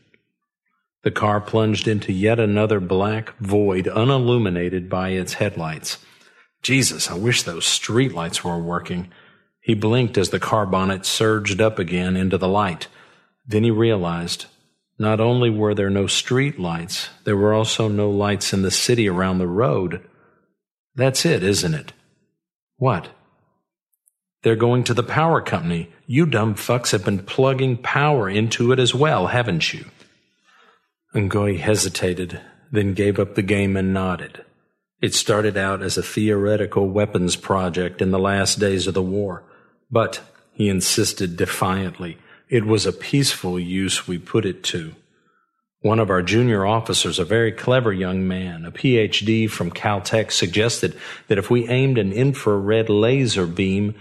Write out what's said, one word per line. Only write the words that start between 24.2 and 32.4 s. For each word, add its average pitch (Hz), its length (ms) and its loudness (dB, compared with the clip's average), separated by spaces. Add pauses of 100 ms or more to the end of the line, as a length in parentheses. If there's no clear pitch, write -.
"They're 110 120 4
going 120 300 2
to 120 100 0
the 120 80 0
power 156 380 2
company. 85 480 -4 (160)
You 143 200 2
dumb 110 300 0
fucks - 360 -2
have 101 140 0
been 101 140 0
plugging 131 580 0
power 143 520 0
into 113 420 2
it 131 80 4
as 123 140 4
well, 123 340 2
haven't 107 460 0
you?" - 120 -14 (1300)
Ngoyi 101 440 0
hesitated, 92 800 -2 (320)